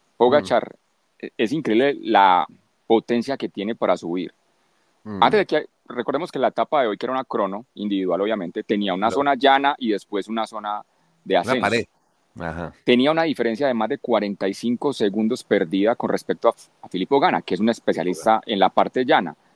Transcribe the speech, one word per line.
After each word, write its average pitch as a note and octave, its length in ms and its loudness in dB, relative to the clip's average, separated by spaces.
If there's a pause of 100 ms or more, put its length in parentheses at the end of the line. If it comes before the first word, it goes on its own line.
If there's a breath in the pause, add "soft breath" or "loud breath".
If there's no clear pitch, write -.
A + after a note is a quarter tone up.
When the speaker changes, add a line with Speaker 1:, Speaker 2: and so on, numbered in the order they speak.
(160)
Speaker 1:
Pogacar, B2+ 600 2 (440)
Speaker 2:
Mm. G#2+ 60 -10
Speaker 1:
e-, - 100 -16
es A2+ 160 0
increíble C3+ 480 2
la F#2+ 460 4 (400)
potencia A#2+ 500 2
que A2+ 140 -8
tiene G#2 240 -6
para G2 240 2
subir. F2 340 -6 (720)
Speaker 2:
Mm. G#2 180 -4
Speaker 1:
Antes C#3+ 180 4
de E3+ 60 0
que, D#3 200 -2 (200)
recordemos C3+ 440 -4
que - 80 -8
la C3 100 0
etapa B2 340 0
de A#2 60 0
hoy, G2+ 100 -4
que - 80 -6
era B2 80 -6
una C3 100 -4
crono G#2 500 -4
individual, F#2+ 460 -2
obviamente, G#2 420 -4
tenía G#2 320 -2
una G2 140 -2
Speaker 2:
Claro. A2+ 80 -2
Speaker 1:
zona C#3+ 180 0
llana C#3 440 4
y A#2+ 120 -2
después G2 380 -4
una A2 180 -4
zona G#2 360 -8 (420)
de F#2+ 100 0
Speaker 2:
Una F#2 60 4
Speaker 1:
ascenso. A#2 220 0
Speaker 2:
pared. G#2 220 0 (540)
Ajá. E2 340 -8 (120)
Speaker 1:
Tenía B2+ 260 4
una D#3+ 120 0
diferencia B2+ 440 -2
de B2+ 80 0
más A2 140 -2
de B2 100 -4
cuarenta G2+ 480 -2
y G2 80 -2
cinco B2 380 -2
segundos A2 520 -2
perdida G2 520 -2
con - 140 -4
respecto - 380 -2
a, A2 60 4 (280)
a A2+ 60 -20
Filippo F#2+ 300 0
Ganna, C#3+ 240 2
que - 120 -6
es F2 60 -4
un A2 100 2
especialista F#2+ 760 0
en G#2+ 120 -4
la F#2 100 4
parte G#2 360 0
llana. B2 300 0 (220)